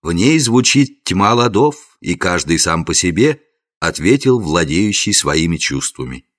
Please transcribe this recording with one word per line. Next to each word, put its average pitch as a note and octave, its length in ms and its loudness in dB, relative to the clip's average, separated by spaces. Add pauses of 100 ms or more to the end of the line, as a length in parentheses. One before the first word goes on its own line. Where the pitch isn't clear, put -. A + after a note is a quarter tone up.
«В E2 120 -6
ней B2 260 2
звучит B2+ 640 0
тьма G2+ 300 0
ладов, A#2+ 640 0
и F2 140 -4
каждый E2+ 440 -2
сам E2 280 -2
по E2+ 80 -4
себе», G#2 480 0 (360)
ответил A#2+ 640 2
владеющий F2 720 0
своими D#2+ 460 0
чувствами. C2 680 -8 (140)